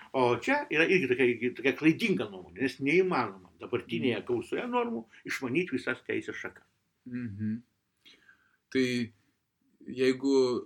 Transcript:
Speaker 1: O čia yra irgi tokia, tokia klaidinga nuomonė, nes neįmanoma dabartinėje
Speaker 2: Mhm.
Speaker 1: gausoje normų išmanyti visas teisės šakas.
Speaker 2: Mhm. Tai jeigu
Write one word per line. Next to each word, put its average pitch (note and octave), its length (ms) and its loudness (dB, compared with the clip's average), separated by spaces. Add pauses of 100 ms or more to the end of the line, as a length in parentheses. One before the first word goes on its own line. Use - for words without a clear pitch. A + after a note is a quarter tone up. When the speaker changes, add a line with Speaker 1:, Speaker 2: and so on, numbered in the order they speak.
(140)
Speaker 1:
O B2 240 4
čia C#4+ 320 -2
yra D#3 200 4
irgi D#3 180 4
tokia, B2 460 2
tokia C3+ 200 2
klaidinga D3+ 560 2
nuomonė, F2+ 320 -12
nes C3 180 -2
neįmanoma C#3 800 0
dabartinėje A#2 600 -2
Speaker 2:
Mhm. G2 80 -8
Speaker 1:
gausoje B2 400 -4
normų A#3+ 400 -2 (200)
išmanyti D3 460 -4
visas B2+ 300 -4
teisės A2 340 -6
šakas. - 300 -12 (400)
Speaker 2:
Mhm. A2+ 560 -6 (1120)
Tai B2 420 0 (760)
jeigu C3 440 2 (320)